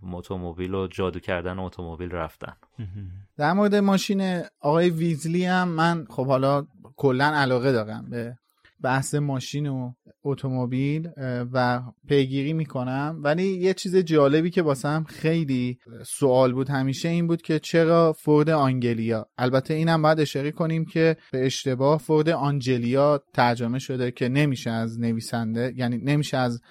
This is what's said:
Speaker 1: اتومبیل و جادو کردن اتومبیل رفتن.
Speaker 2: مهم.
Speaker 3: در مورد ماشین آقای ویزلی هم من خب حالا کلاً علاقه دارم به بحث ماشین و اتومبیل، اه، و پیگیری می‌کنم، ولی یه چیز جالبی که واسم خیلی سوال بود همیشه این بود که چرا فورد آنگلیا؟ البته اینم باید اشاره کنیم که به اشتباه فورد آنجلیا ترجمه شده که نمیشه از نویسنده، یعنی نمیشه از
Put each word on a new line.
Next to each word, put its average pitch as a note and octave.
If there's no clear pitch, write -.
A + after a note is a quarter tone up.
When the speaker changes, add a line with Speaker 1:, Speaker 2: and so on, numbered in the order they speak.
Speaker 1:
اتومبیل F2+
و F#2+
جادو F2+
کردن F2+
اتومبیل F2
رفتن. E2
Speaker 2:
مهم. G2
Speaker 3:
در D3
مورد G3+
ماشین G3
آقای E3
ویزلی E3
هم F3+
من E3
خب B2+
حالا C#3
کلاً C3
علاقه C3+
دارم A2
به A#2+
بحث C3+
ماشین C#3+
و B2+
اتومبیل، C3+
اه، B2
و B2
پیگیری C#3
می‌کنم، D3
ولی D#3+
یه F#3
چیز F#3
جالبی D#3+
که F3+
واسم D3
خیلی C3+
سوال C3
بود C3+
همیشه C3+
این E3+
بود E3
که D#3
چرا E3
فورد D3+
آنگلیا؟ A#2+
البته C3
اینم D#3+
باید D#3
اشاره C#3+
کنیم D#3+
که D#3+
به C3
اشتباه C3+
فورد D3+
آنجلیا C#3
ترجمه A#2+
شده B2+
که B2
نمیشه C3+
از A2+
نویسنده، A#2
یعنی B2
نمیشه C#3
از B2